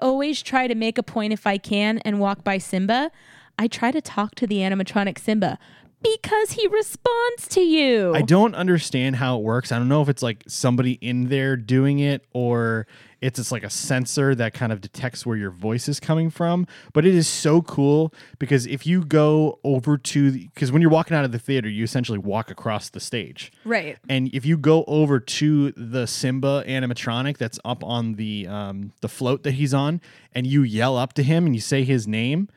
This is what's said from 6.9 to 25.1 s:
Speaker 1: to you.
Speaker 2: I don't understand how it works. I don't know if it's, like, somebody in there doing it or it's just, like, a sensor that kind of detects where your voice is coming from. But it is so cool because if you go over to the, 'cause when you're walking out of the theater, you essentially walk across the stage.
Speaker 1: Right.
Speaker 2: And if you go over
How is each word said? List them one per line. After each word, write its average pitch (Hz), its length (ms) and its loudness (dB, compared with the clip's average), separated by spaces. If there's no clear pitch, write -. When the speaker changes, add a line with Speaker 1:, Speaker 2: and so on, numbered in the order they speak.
Speaker 1:
to - 120 0
you. 269 540 4
Speaker 2:
I - 60 4
don't 185 340 4
understand 139 640 0
how 127 200 0
it 110 60 -4
works. 113 280 0
I 120 60 0
don't 123 120 0
know 151 120 4
if 139 60 0
it's, 139 160 0
like, 117 240 -4
somebody 127 460 0
in 123 340 -4
there 135 300 0
doing 131 420 2
it 143 320 0
or 117 560 0
it's 127 180 -4
just, 123 140 -6
like, 104 140 -6
a 101 40 -8
sensor 135 640 0
that 117 200 -2
kind 117 180 -4
of 104 80 -6
detects 120 460 -10
where 117 100 -4
your 101 160 -6
voice 110 380 -6
is 143 100 -4
coming 165 300 0
from. 175 360 -2
But 151 120 4
it 190 80 6
is 165 140 4
so 160 340 2
cool 147 520 2
because 131 280 0
if 135 220 -6
you 180 160 2
go 151 600 4
over 139 320 2
to 139 340 2
the, 123 240 -6
'cause 127 160 -2
when 156 100 4
you're 165 80 8
walking 160 280 2
out 143 80 2
of 120 80 -2
the 120 60 -2
theater, 131 280 -2
you 107 160 -4
essentially 117 340 -2
walk 101 320 -4
across 107 380 -6
the - 140 -14
stage. 90 500 -10
Speaker 1:
Right. 190 320 -4
Speaker 2:
And 131 260 -2
if 131 120 -4
you 160 100 2
go 156 320 4
over 143 320 2